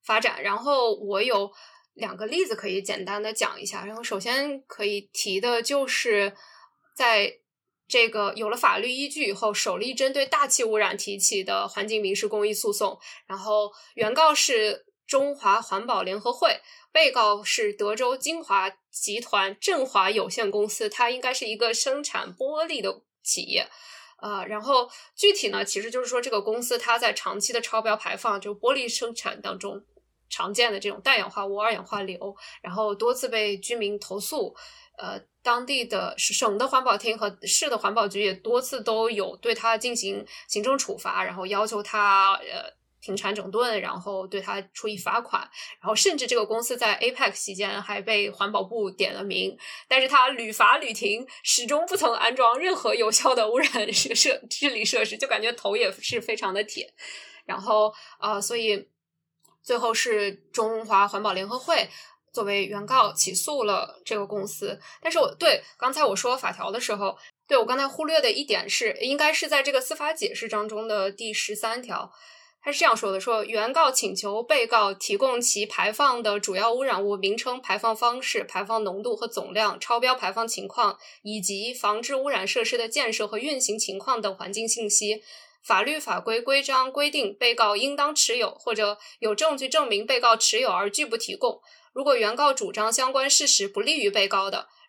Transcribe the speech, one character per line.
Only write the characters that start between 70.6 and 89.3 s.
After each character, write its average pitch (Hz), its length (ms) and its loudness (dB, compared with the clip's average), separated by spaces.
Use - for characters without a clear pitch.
中 220 180 -8
的 202 240 -2
第 220 220 -8
十 208 220 -4
三 233 260 -4
条， 190 300 -8
他 285 80 -4
是 - 80 -2
这 330 60 6
样 240 100 8
说 208 160 -2
的， 190 80 -2
说 220 240 0
原 220 300 -2
告 302 180 6
请 202 240 0
求 208 260 -4
被 247 240 2
告 214 280 4
提 196 240 -2
供 247 240 2
其 208 240 0
排 202 260 -2
放 247 320 2
的 208 160 0
主 202 160 -4
要 220 160 2
污 254 120 0
染 202 200 0
物 202 140 0
名 196 180 0
称、 254 260 -4
排 208 160 -2
放 226 180 0
方 240 260 0
式、 240 220 -2
排 190 200 -6
放 220 200 0
浓 196 200 -4
度 233 120 -2
和 233 120 -4
总 - 260 -6
量、 208 260 0
超 240 200 0
标 254 160 4
排 196 160 -4
放 226 160 -2
情 202 200 -6
况， 208 300 0
以 208 180 -8
及 208 320 -6
防 214 280 -2
治 254 140 -4
污 269 140 -2
染 196 180 -2
设 233 160 0
施 233 140 -2
的 226 100 -2
建 233 240 -2
设 220 160 -2
和 214 100 -6
运 269 220 -2
行 220 180 -2
情 196 220 -4
况 233 220 0
等 196 140 -2
环 185 180 -10
境 226 140 -4
信 220 220 -2
息。 214 340 0
法 202 200 4
律 202 160 -2
法 185 200 -4
规 226 220 -2
规 269 220 2
章 262 280 2
规 285 200 0
定 262 240 -2
被 240 180 2
告 220 220 4
应 277 200 0
当 294 200 0
持 240 220 2
有， 214 180 0
或 - 180 -4
者 208 240 0
有 214 160 0